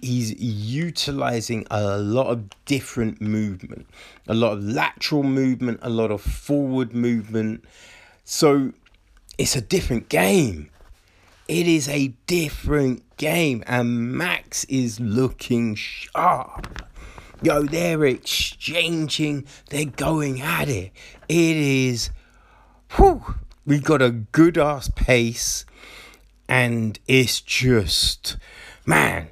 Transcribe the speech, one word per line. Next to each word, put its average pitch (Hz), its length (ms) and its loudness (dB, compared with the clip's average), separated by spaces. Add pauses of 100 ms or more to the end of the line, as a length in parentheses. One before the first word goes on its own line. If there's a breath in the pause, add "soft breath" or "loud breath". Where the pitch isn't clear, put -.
he's 123 360 -2
utilizing 120 1300 -4
a 104 260 0
lot 107 320 0
of 117 160 -2 (220)
different 117 540 -2
movement, 107 640 -4 (420 loud breath)
a 110 60 0
lot 113 180 2
of 101 100 -6
lateral 147 600 -2
movement, 131 600 0
a 127 60 -6
lot 113 220 0
of 101 100 -4
forward 131 760 -2
movement. 110 680 -2 (600 loud breath)
So 143 480 2 (680)
it's 131 180 -2
a 120 60 -4
different 135 480 -2
game. 151 600 2 (800 soft breath)
It 170 180 0
is 160 220 2
a 143 200 0 (180)
different 147 880 -2
game, 156 500 0
and 120 460 0
Max 170 520 -4
is 120 360 -2
looking 117 720 0
sharp. - 1120 -4 (560 loud breath)
Yo, 147 220 4
they're 160 420 0
exchanging, 151 1400 -2 (240 loud breath)
they're 147 160 -2
going 143 560 -2
at 156 260 -2
it. 98 240 -6 (360 loud breath)
It 165 280 4
is, 131 540 0 (840 soft breath)
whew, 359 400 6 (280)
we 147 140 2
got 143 240 4
a 123 80 6
good 160 480 4
ass 147 360 0
pace, - 720 2 (840 loud breath)
and 117 580 0
it's 131 340 4
just, - 960 0 (480 loud breath)
man, 82 480 0